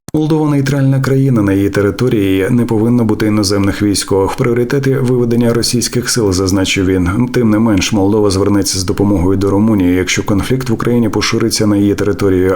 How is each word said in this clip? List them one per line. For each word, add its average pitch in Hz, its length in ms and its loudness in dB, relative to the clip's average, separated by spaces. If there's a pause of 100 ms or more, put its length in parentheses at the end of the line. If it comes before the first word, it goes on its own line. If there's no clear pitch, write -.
(140)
Молдова 156 360 0
нейтральна 135 520 0
країна, 135 400 2
на 98 120 2
її 98 160 2
території 98 800 0
не 120 160 2
повинно 117 400 0
бути 107 220 0
іноземних 101 540 0
військових. 98 500 0
В - 60 -8
пріоритеті 131 640 0
виведення 120 520 0
російських 117 560 -2
сил, 104 240 0
зазначив 95 520 0
він. 95 480 0
Тим 117 160 2
не 107 100 2
менш, 110 340 0
Молдова 104 360 2
звернеться 98 500 0
з 95 40 -6
допомогою 98 540 0
до 98 120 0
Румунії, 98 460 2
якщо 92 280 -2
конфлікт 107 460 -2
в 113 40 0
Україні 117 360 0
пошириться 110 580 -2
на 104 100 2
її 101 180 2
територію, 95 600 0